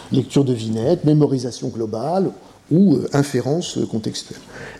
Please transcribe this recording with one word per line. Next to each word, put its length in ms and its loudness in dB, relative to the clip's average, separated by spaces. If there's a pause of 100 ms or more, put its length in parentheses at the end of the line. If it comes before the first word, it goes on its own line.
(120)
lecture 320 2
de 80 0
vignettes, 520 -2
mémorisation 640 2
globale 640 -2 (400)
ou, 260 6
euh, 180 -2
inférence, 640 0
euh, 80 0
contextuelle. 540 -8 (400)